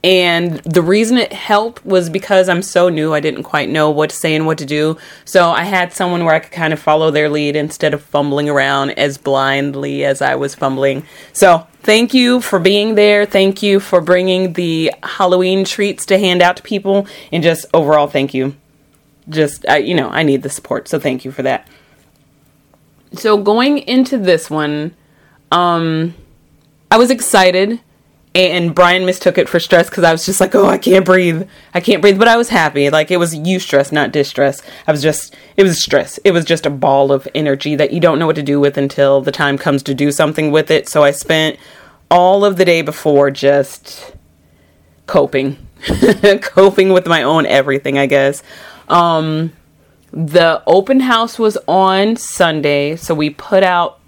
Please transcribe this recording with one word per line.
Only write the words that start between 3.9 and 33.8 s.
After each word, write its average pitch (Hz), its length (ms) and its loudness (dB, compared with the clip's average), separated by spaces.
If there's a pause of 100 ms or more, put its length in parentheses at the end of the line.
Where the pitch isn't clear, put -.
to - 60 -14
say 160 180 -2
and 156 120 -2
what 160 120 -2
to 147 80 -10
do. 151 320 -2 (260)
So 175 260 2
I 165 120 -2
had 180 300 -2
someone 175 320 -4
where 160 100 2
I 160 60 0
could - 100 -20
kind 160 220 -4
of 147 80 -6
follow 156 320 0
their 151 160 0
lead 147 260 -2
instead 151 400 -4
of 147 80 -10
fumbling 147 460 -2
around 139 500 0
as 139 180 -2
blindly 139 880 -2
as 139 160 -2
I 135 140 0
was 139 220 -6
fumbling. 135 480 -2 (280)
So 175 360 2 (160)
thank 226 300 2
you 247 260 2
for 202 180 -4
being 202 380 0
there. 208 280 4
Thank 196 380 0
you 202 160 2
for 185 220 0
bringing 180 540 0
the 165 380 -2 (120)
Halloween 185 600 0
treats 202 420 -4
to 190 120 2
hand 180 240 2
out 180 140 4
to - 80 -20
people. 196 420 -2 (240)
And 170 100 -2
just 160 320 0
overall, 151 360 2
thank 139 260 -4
you. 135 220 -4 (720)
Just, 156 400 -2
I, 147 80 4
you 135 180 -2
know, 135 140 -2
I 160 160 -2
need 139 180 0
the 135 80 -8
support. - 380 -10
So 156 100 -4
thank 131 260 -6
you 131 60 -10
for 131 140 -10
that. 131 240 -6 (1400)
So 214 260 0
going 240 400 0
into 254 400 -2
this 180 320 0
one, 151 460 -4 (560)
um, 165 600 -2 (760)
I 220 80 4
was 247 140 4
excited. 196 680 2 (560)
And 170 400 0
Brian 180 300 4
mistook 180 320 0
it 180 100 2
for 175 140 -2
stress 170 300 2
'cause 175 140 0
I 165 60 6
was 160 140 -2
just 190 160 -4
like, 180 140 0
"Oh, 202 100 4
I 190 140 2
can't 185 260 2
breathe. 180 420 2 (280)
I 180 60 0
can't 175 200 0
breathe." 196 180 4
But 233 100 4
I 233 100 4
was 240 100 -2
happy. 147 400 0
Like, 156 220 0
it 180 80 0
was 170 160 -2
eustress, 156 580 -2